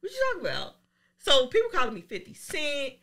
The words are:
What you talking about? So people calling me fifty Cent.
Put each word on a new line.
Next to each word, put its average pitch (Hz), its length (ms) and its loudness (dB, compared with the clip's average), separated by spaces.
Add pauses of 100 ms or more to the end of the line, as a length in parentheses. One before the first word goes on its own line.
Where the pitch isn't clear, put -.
What 370 120 -12
you 523 60 -12 (160)
talking 247 160 -6
about? 135 240 -8 (440)
So 269 300 6
people 453 220 2
calling 233 240 0
me 175 80 -12
fifty - 320 -12
Cent. 285 680 -4